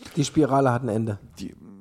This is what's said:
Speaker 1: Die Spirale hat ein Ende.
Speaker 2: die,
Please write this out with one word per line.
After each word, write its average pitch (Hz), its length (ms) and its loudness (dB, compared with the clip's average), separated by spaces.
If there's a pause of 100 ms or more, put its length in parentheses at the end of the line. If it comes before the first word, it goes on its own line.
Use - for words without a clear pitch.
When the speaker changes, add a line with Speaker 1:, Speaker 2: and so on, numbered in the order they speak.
(160)
Speaker 1:
Die 143 100 0
Spirale 139 460 2
hat 120 100 -2
ein 127 80 -4
Ende. 110 300 -2 (180)
Speaker 2:
die, - 160 -12 (280)